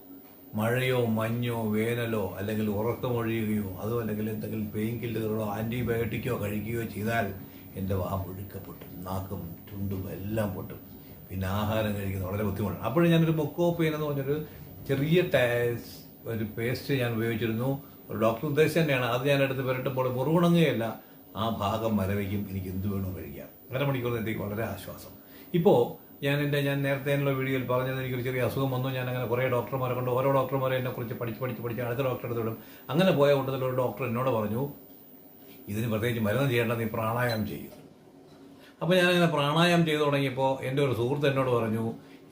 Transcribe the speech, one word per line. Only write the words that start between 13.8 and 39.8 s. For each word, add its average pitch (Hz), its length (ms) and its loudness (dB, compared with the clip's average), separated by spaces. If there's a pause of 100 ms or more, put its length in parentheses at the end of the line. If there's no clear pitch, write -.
എന്ന് 151 120 -4
പറഞ്ഞൊരു 143 380 -2 (440)
ചെറിയ 147 320 4 (140)
ടാ-, 120 680 2 (280)
ഒരു 110 120 -2 (120)
പേസ്റ്റ് 123 380 -2
ഞാൻ 123 220 0
ഉപയോഗിച്ചിരുന്നു. 117 680 0 (260)
ഒരു 104 100 -6
ഡോക്ടർ 113 280 2
ഉദ്ദേശിച്ച് 147 340 4
തന്നെയാണ്. 139 240 2
അത് 127 240 2
ഞാൻ 139 140 6
എടുത്ത് 135 240 0
പുരട്ടുമ്പോൾ 127 480 0
മുറിവുണങ്ങുകയല്ല, 151 880 4 (420)
ആ - 20 0 (160)
ഭാഗം 107 360 2
മരവിക്കും, 101 540 0
എനിക്ക് 92 240 -4
എന്ത് 95 180 -2
വേണോ 92 240 -2
കഴിക്കാം. 71 320 -12 (260)
അരമണിക്കൂർ 131 380 0
നേരത്തേക്ക് 110 280 -4
വളരെ 104 220 -4
ആശ്വാസം. - 500 -10 (460)
ഇപ്പോൾ 160 200 8 (460)
ഞാൻ 143 200 2
എൻ്റെ, 143 240 2
ഞാൻ 139 180 0
നേരത്തെ 139 260 0
എന്നുള്ള 139 260 2
വീഡിയോയിൽ 131 280 0
പറഞ്ഞത് 127 340 0
എനിക്കൊരു 127 280 -4
ചെറിയ 127 200 0
അസുഖം 135 220 0
വന്നു. 127 180 -2
ഞാൻ 127 220 -2
അങ്ങനെ 123 220 -2
കുറേ 127 160 2
ഡോക്ടർമാരെ 123 460 0
കൊണ്ട് 123 160 -2
ഓരോ 131 280 4
ഡോക്ടർമാരെ 131 380 0
എന്നെക്കുറിച്ച് 123 380 -4
പഠിച്ച് 113 280 -6
പഠിച്ച് 120 200 -4
പഠിച്ച് 117 200 -4
അടുത്ത 120 260 -2
ഡോക്ടറെ 123 180 -4
അടുത്ത് 117 160 -2
വിടും. 110 160 -4 (320)
അങ്ങനെ 175 280 4
പോയ 143 160 8
കൂട്ടത്തിൽ 131 340 0
ഒരു 127 140 -2
ഡോക്ടർ 123 280 -2
എന്നോട് 123 280 0
പറഞ്ഞു, 107 260 -2 (1040)
"ഇതിന് 110 240 -2
പ്രത്യേകിച്ച് 113 360 0
മരുന്ന് 131 220 2
ചെയ്യേണ്ട, 120 220 2
നീ 117 120 -2 (120)
പ്രാണായാമം 113 560 0
ചെയ്യും." - 200 -10 (1120)
അപ്പോൾ 165 180 4
ഞാനങ്ങനെ 175 360 6
പ്രാണായാമം 165 500 4